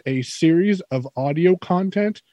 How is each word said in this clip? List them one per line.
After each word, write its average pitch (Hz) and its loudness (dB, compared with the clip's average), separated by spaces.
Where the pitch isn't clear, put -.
a 135 -2
series 175 2
of 127 -4
audio 160 2
content, 196 -2